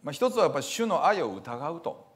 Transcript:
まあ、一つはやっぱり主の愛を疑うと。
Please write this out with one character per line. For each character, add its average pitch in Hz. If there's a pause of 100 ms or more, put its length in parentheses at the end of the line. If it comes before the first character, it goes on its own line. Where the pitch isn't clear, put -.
ま 143
あ、 -
一 240
つ 220
は 214
や 160
っ -
ぱ 143
り 131
主 -
の 165
愛 190
を 107
疑 120
う 170
と。 -